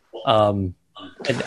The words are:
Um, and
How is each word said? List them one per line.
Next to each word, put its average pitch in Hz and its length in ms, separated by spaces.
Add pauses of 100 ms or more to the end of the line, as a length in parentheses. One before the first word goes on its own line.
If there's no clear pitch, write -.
(240)
Um, 104 500 (540)
and 123 180